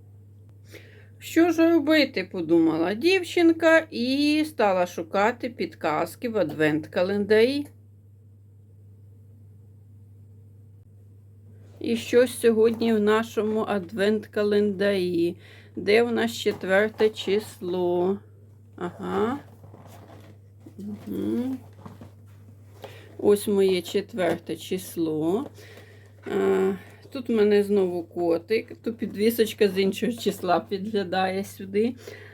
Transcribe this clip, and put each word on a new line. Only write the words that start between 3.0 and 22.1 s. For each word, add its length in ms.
і 560
стала 400
шукати 600
підказки 800
в 100
адвент-календарі. 1300
І 160
що 300
сьогодні 680
в 80
нашому 600
адвент-календарі? 1800
Де 260
в 100
нас 200
четверте 760
число? 1080
Ага. 640
Угу. 800